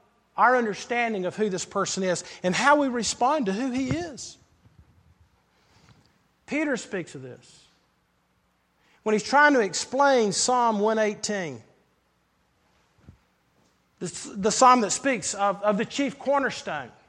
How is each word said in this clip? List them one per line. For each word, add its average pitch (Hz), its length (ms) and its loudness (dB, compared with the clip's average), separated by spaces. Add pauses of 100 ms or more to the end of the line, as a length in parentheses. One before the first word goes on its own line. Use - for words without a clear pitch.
(360)
our 233 200 6
understanding 226 680 -2
of 175 100 -4
who 214 140 0
this 180 160 -4
person 190 360 -4
is 180 220 -2 (180)
and 180 140 0
how 285 220 4
we 285 100 0
respond 247 580 -2
to 190 80 -2
who 254 160 -4
he 254 200 -4
is. 302 460 -8 (2000)
Peter 294 280 -2
speaks 185 380 -10
of 139 80 -14
this - 420 -20 (1400)
when 214 100 2
he's 214 80 2
trying 294 320 6
to 262 60 4
explain 247 720 2
Psalm 233 480 0
one 220 180 2
eighteen, 202 640 -4 (2500)
the, - 360 -12
the 202 160 0
psalm 247 300 6
that 190 100 -2
speaks 240 440 -4
of, 196 260 -2
of 208 160 0
the 226 80 -2
chief 269 320 -4
cornerstone. 202 720 -4 (180)